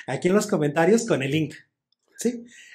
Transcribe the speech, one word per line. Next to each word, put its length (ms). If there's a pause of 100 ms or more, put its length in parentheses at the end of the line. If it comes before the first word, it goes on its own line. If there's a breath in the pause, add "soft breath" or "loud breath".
aquí 220
en 60
los 120
comentarios 600
con 160
el 80
link. 240 (640)
¿Sí? 260 (300 loud breath)